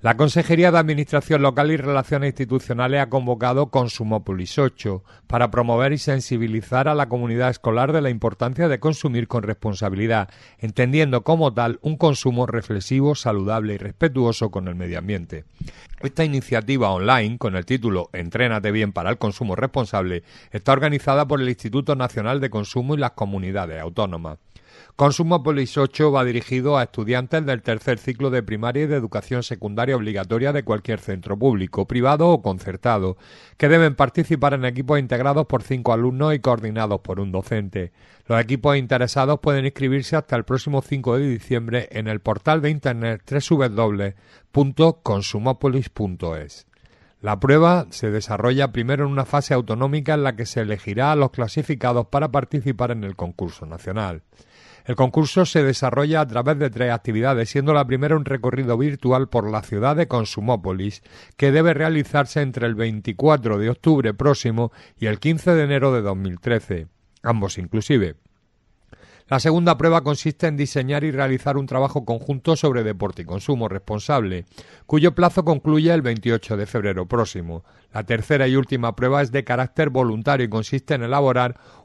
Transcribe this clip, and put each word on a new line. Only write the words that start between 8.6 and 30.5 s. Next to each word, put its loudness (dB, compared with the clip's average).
de 0
consumir 0
con -2
responsabilidad, -2
entendiendo 0
como 2
tal 0
un -4
consumo 2
reflexivo, -2
saludable -2
y -6
respetuoso 0
con -6
el -6
medio -6
ambiente. -8
Esta -2
iniciativa 0
online, 2
con -4
el -4
título -2
Entrénate -2
bien 0
para -2
el -2
consumo -4
responsable, -2
está 0
organizada 2
por 0
el 0
Instituto -2
Nacional -4
de -4
Consumo -4
y -2
las -2
comunidades -6
autónomas. -6
Consumópolis 0
ocho 2
va 2
dirigido -2
a 2
estudiantes -4
del -2
tercer -2
ciclo -4
de -2
primaria -4
y -2
de 0
educación -4
secundaria -4
obligatoria -2